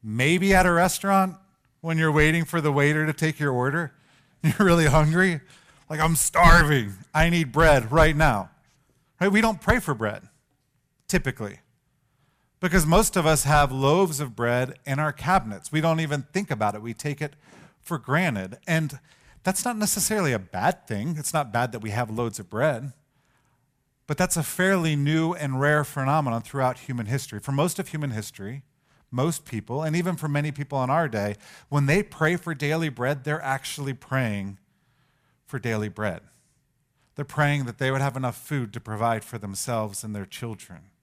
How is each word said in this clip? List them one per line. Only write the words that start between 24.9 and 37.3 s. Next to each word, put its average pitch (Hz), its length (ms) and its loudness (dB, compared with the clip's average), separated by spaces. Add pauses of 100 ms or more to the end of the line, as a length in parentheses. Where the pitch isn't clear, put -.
new 160 380 0
and 139 260 -4
rare 147 240 4
phenomenon 135 580 -2
throughout 127 380 -2
human 120 260 -6
history. 113 320 -6
For 135 140 -8
most 147 260 -2
of 190 100 -8
human 151 220 -6
history, 110 540 -10 (440)
most 131 360 -2
people, 123 400 -6
and 156 100 -2
even 175 220 -2
for 156 100 -6
many 147 240 -2
people 143 320 -6
in 127 80 -2
our 156 180 2
day, 104 280 -4 (320)
when 143 180 0
they 170 160 4
pray 165 320 0
for 170 200 -6
daily 151 340 -2
bread, 127 340 -4
they're 151 180 -4
actually 135 540 -6
praying 101 640 -4 (880)
for - 140 -8
daily 110 280 -2
bread. 101 340 -6 (920)
They're 147 100 -8
praying 143 420 0